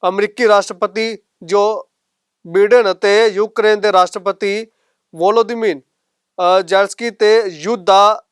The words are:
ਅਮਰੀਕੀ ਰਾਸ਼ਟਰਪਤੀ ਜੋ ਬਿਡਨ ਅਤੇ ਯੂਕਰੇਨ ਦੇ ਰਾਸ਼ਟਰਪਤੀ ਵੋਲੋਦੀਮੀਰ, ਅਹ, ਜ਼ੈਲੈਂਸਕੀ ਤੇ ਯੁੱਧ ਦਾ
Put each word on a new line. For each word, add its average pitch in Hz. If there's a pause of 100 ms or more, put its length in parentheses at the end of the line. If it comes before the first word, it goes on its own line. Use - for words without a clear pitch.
ਅਮਰੀਕੀ 208
ਰਾਸ਼ਟਰਪਤੀ 208 (240)
ਜੋ 202 (580)
ਬਿਡਨ 202
ਅਤੇ 208
ਯੂਕਰੇਨ 214
ਦੇ 208
ਰਾਸ਼ਟਰਪਤੀ 196 (480)
ਵੋਲੋਦੀਮੀਰ, 214
ਅਹ, -
ਜ਼ੈਲੈਂਸਕੀ 196
ਤੇ 220
ਯੁੱਧ 180
ਦਾ 202